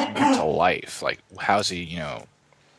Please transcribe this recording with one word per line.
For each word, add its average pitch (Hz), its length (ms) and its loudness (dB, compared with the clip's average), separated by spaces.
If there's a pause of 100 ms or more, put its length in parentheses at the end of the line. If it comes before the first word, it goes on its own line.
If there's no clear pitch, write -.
(160)
come 277 160 4
to 262 120 2
life. - 580 0
Like, - 180 -2 (200)
how's 104 300 2
he, 87 140 -8
you 85 160 -10
know, 82 260 -8 (540)